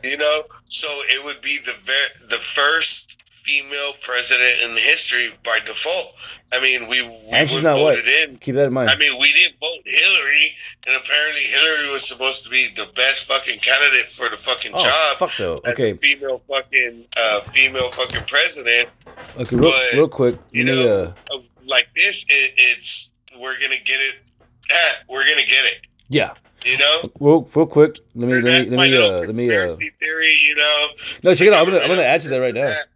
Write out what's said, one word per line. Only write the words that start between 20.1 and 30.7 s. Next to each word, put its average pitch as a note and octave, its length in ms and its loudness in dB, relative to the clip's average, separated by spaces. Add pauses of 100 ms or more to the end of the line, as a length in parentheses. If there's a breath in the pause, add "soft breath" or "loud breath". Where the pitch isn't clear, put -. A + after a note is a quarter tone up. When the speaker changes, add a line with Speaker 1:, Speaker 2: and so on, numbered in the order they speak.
Speaker 1:
you B2 140 -2
Speaker 2:
let C3 120 0
me, C3 80 0
Speaker 1:
know, F#2+ 280 0 (180)
Speaker 2:
uh, C#3 40 -12
Speaker 1:
uh, C3+ 40 -14 (280)
like B2+ 280 0
this, - 340 2
it, C#3 280 2
it's, - 540 2 (300)
we're C3 140 -8
gonna C3+ 280 -4
get C3 160 -2
it. C3+ 160 -4 (560)
Ah, D#3 220 2 (160)
we're C3 160 -4
gonna D3+ 100 2 (120)
get C3 180 2
it. - 160 -4 (260)
Speaker 2:
Yeah. C3 260 -2 (320)
Speaker 1:
You B2+ 140 -2
know? D3+ 400 0
Speaker 2:
Real, D3 340 4
real D#3 120 2
quick, D3+ 320 4 (180)
let A#2+ 120 -4
me, B2+ 80 0
let A#2+ 80 2
me, B2 80 2
Speaker 1:
That's B2+ 200 2
Speaker 2:
let B2 60 0
Speaker 1:
my - 100 4
Speaker 2:
me, C3+ 40 4
Speaker 1:
little B2+ 140 4 (100)
Speaker 2:
uh, F2+ 60 -2
let G2 140 -6
me, A#2+ 120 0
uh, A2 140 2
Speaker 1:
conspiracy F2 300 -2 (100)
theory, D#3+ 400 0
you D3+ 140 2
know? D3+ 320 0 (360 loud breath)